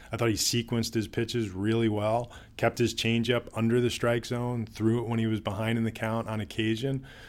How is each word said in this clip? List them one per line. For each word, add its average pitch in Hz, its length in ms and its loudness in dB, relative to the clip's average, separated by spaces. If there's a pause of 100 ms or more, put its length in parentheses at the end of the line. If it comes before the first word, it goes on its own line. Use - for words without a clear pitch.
(100)
I 113 60 -4
thought 117 140 2
he 104 40 2
sequenced 117 600 0
his 110 120 0
pitches 113 440 -2
really 110 380 2
well, 110 440 0 (240)
kept 117 220 2
his 117 140 2
changeup 117 640 2
under 113 260 4
the 120 100 2
strike 117 360 0
zone, 123 400 -4
threw 110 320 2
it 113 100 -2
when 113 120 2
he 113 80 2
was 107 120 2
behind 110 380 0
in 113 60 2
the 107 80 0
count 113 340 -2
on 110 140 -4
occasion. 117 640 -2 (240)